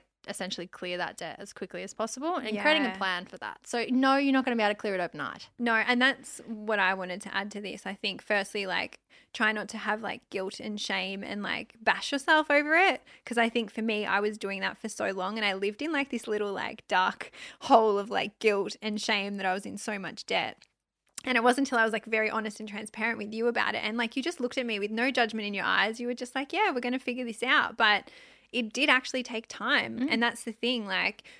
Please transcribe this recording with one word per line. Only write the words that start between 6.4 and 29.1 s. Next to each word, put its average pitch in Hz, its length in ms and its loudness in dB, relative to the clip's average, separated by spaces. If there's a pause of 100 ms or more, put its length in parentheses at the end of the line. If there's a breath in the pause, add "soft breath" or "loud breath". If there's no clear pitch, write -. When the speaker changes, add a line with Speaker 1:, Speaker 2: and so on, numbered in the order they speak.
Speaker 2:
what 214 340 -2
I 190 140 4
wanted 185 280 -6
to - 120 -8
add 202 180 -4
to 208 80 -10
this. 196 260 -10
I 202 80 -6
think, 202 260 -6
firstly, 202 460 0
like, 185 320 -4 (340 soft breath)
try 220 200 2
not 208 160 -4
to 220 100 -10
have, 214 240 -2
like, 220 280 -8
guilt 190 280 -4
and 208 220 -8
shame 190 420 -2
and, 202 220 -6
like, 190 360 -4
bash - 300 2
yourself 302 400 4
over 294 240 4
it. 339 280 6 (220 loud breath)
'Cause 233 140 -2
I 226 100 6
think 226 220 -2
for 220 120 -6
me, 214 220 0
I 196 140 2
was 214 180 0
doing 196 260 -6
that - 160 -2
for 220 100 -8
so 202 240 -2
long 190 260 -4
and 214 80 0
I 196 60 2
lived 196 280 -2
in, 311 120 -2
like, 277 160 0
this - 180 -6
little, 208 260 0
like, - 360 -6
dark - 420 0 (300 loud breath)
hole 220 360 8
of, 202 140 -2
like, 196 300 -2
guilt 202 420 2
and 214 180 -4
shame 202 360 -2
that 196 100 -4
I 185 80 2
was 202 100 -4
in 202 140 -10
so 208 180 -6
much 185 300 -10
debt. 175 400 -2 (580)
And 254 120 0
it 233 80 4
wasn't 254 240 4
until 240 100 2
I 226 60 6
was, 220 80 2
like, 214 120 -2
very 220 260 0
honest 214 280 -4
and 214 100 -10
transparent 214 500 -6
with 214 140 -8
you 226 140 0
about 220 300 2
it. - 80 -4
And, 214 120 -4
like, 233 200 -2
you 262 80 0
just 339 160 -4
looked 247 180 -4
at 247 80 -2
me 214 140 -4
with 208 100 -2
no 240 220 0
judgment 220 340 0
in 202 80 -4
your 190 100 -2
eyes. 196 360 2
You 240 80 -4
were 247 60 0
just 247 200 -8
like, 277 180 -4
"Yeah, 381 200 2
we're 254 80 -4
gonna 247 180 -2
figure 254 260 -4
this 226 200 -8
out." 262 320 4
But 214 340 4 (420 loud breath)
it 226 200 -2
did 285 160 2
actually 254 360 2